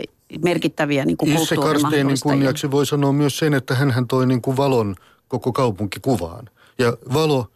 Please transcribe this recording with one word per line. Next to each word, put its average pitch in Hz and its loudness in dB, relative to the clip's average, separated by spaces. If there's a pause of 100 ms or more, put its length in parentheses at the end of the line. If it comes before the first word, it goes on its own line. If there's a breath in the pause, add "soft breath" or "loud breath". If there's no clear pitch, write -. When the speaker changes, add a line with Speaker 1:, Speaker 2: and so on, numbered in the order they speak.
(420)
Speaker 1:
merkittäviä 156 0
niin 165 0
kuin 151 0
Speaker 2:
Isse 160 2
Speaker 1:
kulttuurimahdollistajia. 151 2
Speaker 2:
Karsteinin 135 0
kunniaksi 139 0
voi 143 2
sanoa 143 2
myös 143 0
sen, 151 2
että 135 -2
hänhän 127 0
toi 131 2
niin 127 2
kuin 135 -2
valon 123 2 (320 soft breath)
koko 123 -4
kaupunkikuvaan. 104 -2 (280 soft breath)
Ja 120 2 (180)
valo 147 2